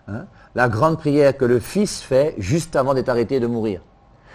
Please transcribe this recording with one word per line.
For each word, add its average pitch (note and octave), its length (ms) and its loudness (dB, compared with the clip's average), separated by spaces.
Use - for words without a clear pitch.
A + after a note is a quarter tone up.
hein, G#2+ 200 -10
la B2 140 2
grande D3+ 280 2
prière C#3+ 380 2
que - 80 -2
le A#2+ 160 4
Fils - 420 -4
fait C#3 360 0
juste B2+ 400 -2
avant C3+ 160 2
d'être B2+ 160 0
arrêté A#2+ 260 0
et C3 60 2
de A#2+ 60 0
mourir. A2 340 -4